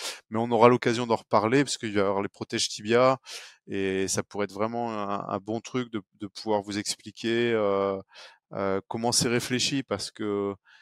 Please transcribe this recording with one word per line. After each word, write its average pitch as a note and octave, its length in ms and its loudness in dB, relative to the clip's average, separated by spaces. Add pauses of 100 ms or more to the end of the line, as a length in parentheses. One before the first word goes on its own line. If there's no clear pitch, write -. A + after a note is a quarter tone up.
(300)
mais A2 80 -2
on A#2+ 120 0
aura A#2 180 8
l'occasion B2 380 4
d'en A2+ 100 4
reparler, A#2 480 2
parce - 140 -4
qu'il A2 160 -6
va G#2 80 2
y - 20 2
avoir G2 180 0
les G2+ 60 -4
protèges - 400 -4
tibia, A#2+ 500 2 (480)
et F#2+ 420 -2
ça G2+ 140 -2
pourrait G2+ 220 -6
être G2 80 -6
vraiment A2+ 400 -4
un, G2+ 360 -6
un G2+ 100 -4
bon G#2+ 220 -6
truc B2 300 -6
de, A2 120 -6 (180)
de G#2+ 60 -8
pouvoir G#2 360 -2
vous G2+ 160 -6
expliquer, A#2 720 -2
euh, G2 460 0 (560)
euh, G2 340 -2
comment A#2 240 -2
c'est - 160 2
réfléchi, B2 540 -2
parce - 280 -6
que, G2+ 440 -2 (280)